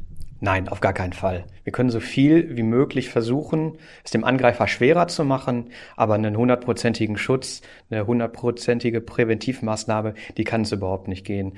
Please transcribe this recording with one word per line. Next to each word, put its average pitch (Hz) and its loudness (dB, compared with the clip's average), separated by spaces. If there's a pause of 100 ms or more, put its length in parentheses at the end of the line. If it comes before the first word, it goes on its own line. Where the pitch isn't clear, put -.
(420)
Nein, 95 0
auf 101 -6
gar 95 2
keinen 92 -4
Fall. 90 -4 (180)
Wir - -8
können 123 2
so 113 -2
viel 151 4
wie 117 -2
möglich 127 2
versuchen, 151 -2 (240)
es - -14
dem 113 0
Angreifer 123 4
schwerer 165 4
zu 170 -4
machen, 131 -2 (280)
aber 107 4
einen 104 2
hundertprozentigen 117 0
Schutz, - -2 (260)
eine 107 -2
hundertprozentige 117 0
Präventivmaßnahme, 110 -2 (240)
die 113 0
kann 113 0
es 107 0
überhaupt 95 -4
nicht 95 -8
gehen. 98 -4